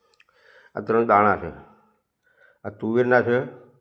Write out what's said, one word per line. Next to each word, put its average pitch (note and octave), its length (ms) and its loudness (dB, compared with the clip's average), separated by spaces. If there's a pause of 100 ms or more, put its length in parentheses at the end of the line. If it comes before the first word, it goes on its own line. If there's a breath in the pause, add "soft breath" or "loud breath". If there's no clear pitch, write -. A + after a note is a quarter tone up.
(760 loud breath)
આ G#2+ 40 -10
ત્રણ A2+ 260 0
દાણા G#2 300 4
છે, E2 160 -10 (1120 soft breath)
આ G#2+ 60 -14
તુવેરના A#2+ 520 0
છે, A#2+ 160 0 (420)